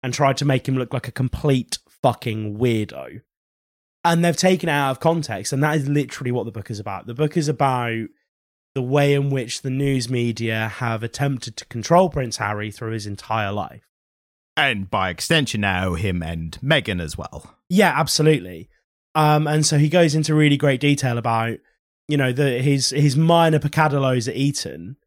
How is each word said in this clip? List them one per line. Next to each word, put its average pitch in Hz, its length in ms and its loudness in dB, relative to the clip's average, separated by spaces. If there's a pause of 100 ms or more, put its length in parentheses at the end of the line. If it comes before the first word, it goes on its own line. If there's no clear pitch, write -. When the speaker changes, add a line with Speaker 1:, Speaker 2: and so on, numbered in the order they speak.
Speaker 1:
and 127 100 -4
tried 139 260 2
to 143 60 -4
make 135 240 0
him 131 80 0
look 127 160 -4
like 131 140 -6
a 120 60 -10
complete 131 680 -2 (240)
fucking 107 560 -2
weirdo. 107 640 -2 (840)
And 170 200 4
they've 170 120 2
taken 185 320 2
it 156 40 2
out 143 180 2
of 131 100 -4
context, 151 520 0
and 139 100 0
that 151 140 2
is 139 120 -2
literally 143 440 -2
what 120 140 -2
the 113 40 -10
book 107 200 -12
is 104 100 -8
about. 98 260 -10
The 117 80 -10
book 147 220 -2
is 151 120 0
about 123 580 0 (680)
the 131 80 -4
way 143 320 2
in 139 160 0
which 127 320 -4
the 135 80 -6
news 135 400 -2
media 113 680 -2
have 113 260 -4
attempted 127 560 -4
to - 80 -16
control 170 440 2
Prince 127 280 -6
Harry 104 320 -4
through 113 220 -8
his 107 140 -8
entire 104 460 -4
life. - 320 -8 (720)
Speaker 2:
And 120 340 0
by 95 200 0
extension 123 520 0
now, 92 320 0
him 90 280 -2
and 82 400 -8
Meghan 127 380 0
as 78 160 -6
well. - 380 -14 (140)
Speaker 1:
Yeah, 180 280 4
absolutely. 135 720 0 (460)
Um, 151 340 4
and 151 180 2
so 156 120 2
he 151 100 4
goes 165 260 4
into 156 200 0
really 151 220 6
great 139 240 0
detail 135 380 0
about, 113 400 -2 (500)
you 147 80 0
know, 131 160 2
the, 131 280 0
his, 139 300 2
his 139 260 2
minor 165 420 4
peccadillos 139 680 0
at - 80 -6
Eton 117 600 -4 (100)